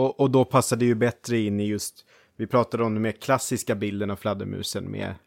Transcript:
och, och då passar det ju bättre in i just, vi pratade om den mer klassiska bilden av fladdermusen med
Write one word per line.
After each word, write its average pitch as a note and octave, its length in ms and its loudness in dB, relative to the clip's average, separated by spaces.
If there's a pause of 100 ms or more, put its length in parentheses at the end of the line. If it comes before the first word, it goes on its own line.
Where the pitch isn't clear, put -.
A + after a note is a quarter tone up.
och, C3 160 -2
och C#3 100 6
då C3 140 6
passar B2 320 2
det A#2+ 80 2
ju A#2+ 100 4
bättre A#2 440 0
in G#2 220 0
i G#2 60 0
just, - 380 -6 (320)
vi A2+ 100 -4
pratade A#2 380 0
om A2 100 0
den G#2+ 80 0
mer A2 100 0
klassiska - 640 -2
bilden G2+ 360 -4
av G2 60 -4
fladdermusen G2+ 680 -6
med G2 300 -8 (120)